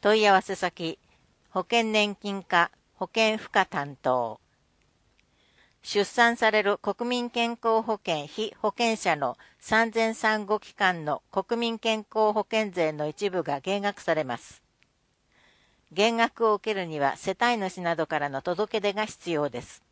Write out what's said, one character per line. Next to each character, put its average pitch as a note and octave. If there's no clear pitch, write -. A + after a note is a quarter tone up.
問 G#3+
い G#3+
合 G3
わ F#3+
せ G3
先、 E3+
保 F#3+
険 A3+
年 G#3
金 G3
課 E3+
保 F#3
険 A3
賦 -
課 G3
担 C#3+
当。 B2
出 -
産 A#3
さ A3
れ G#3+
る G3+
国 A#3
民 A#3+
健 A#3
康 A3+
保 A3+
険 D3+
被 -
保 G#3+
険 A3+
者 F3
の C#3
産 A3+
前 A3+
産 G#3+
後 G#3
期 -
間 F3+
の D3
国 G#3+
民 A3+
健 A3
康 G#3+
保 G#3+
険 A3
税 E3
の D3+
一 F#3+
部 F3+
が C#3+
減 G3
額 G3+
さ E3+
れ D#3
ま A#2+
す。 -
減 G#3+
額 A#3
を G#3+
受 G#3
け -
る F#3+
に D#3+
は C#3
世 G3
帯 A#3+
主 F#3+
な E3+
ど D#3
か D#3
ら C#3+
の C3+
届 F3+
け A3
出 G3+
が G#3+
必 -
要 D3
で A#2+
す。 -